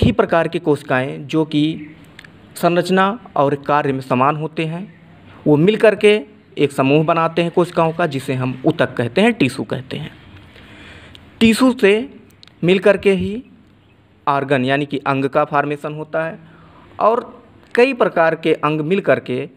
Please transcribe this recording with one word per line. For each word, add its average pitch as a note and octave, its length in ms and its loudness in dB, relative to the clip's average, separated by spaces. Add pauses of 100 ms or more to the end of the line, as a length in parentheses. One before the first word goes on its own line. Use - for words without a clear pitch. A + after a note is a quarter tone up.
ही A#3+ 100 4
प्रकार E3+ 360 0
की E3 100 -6
कोशिकाएं C#3+ 680 -4
जो D#3 180 -2
कि D3+ 420 -4 (680)
संरचना F#3 640 0 (180)
और C#3+ 180 0
कार्य C#3+ 380 -2
में C3 80 -6
समान C3+ 360 0
होते D#3 280 -8
हैं, E3+ 360 -12 (460)
वो D3+ 100 4
मिल F#3+ 200 4
करके G#3 440 4 (380)
एक C#3+ 140 0
समूह C#3+ 320 2
बनाते E3 380 0
हैं E3+ 80 -2
कोशिकाओं E3 420 0
का, E3 140 -2
जिसे C3+ 280 -6
हम B2+ 300 -4
ऊतक D3+ 300 0
कहते A#2+ 260 -2
हैं, A#3 120 4
टिश्यू C3 320 -2
कहते C3 320 -10
हैं। D3+ 140 -10 (1300)
टिश्यू A#3 400 4
से G#3+ 340 2 (500)
मिल F#3 140 2
करके G3 340 2
ही F#3+ 300 -4 (840)
ऑर्गन C#3 360 0
यानी C#3 220 0
कि C#3 120 -8
अंग C3+ 260 -2
का D3 200 0
फॉर्मेशन D3 500 -4
होता D#3 300 -8
है D#3+ 140 -12 (640)
और A#3 420 -2 (320)
कई C4 180 4
प्रकार E3+ 420 2
के D#3+ 200 0
अंग D3+ 260 -2
मिल F3+ 200 -2
करके C3 560 -2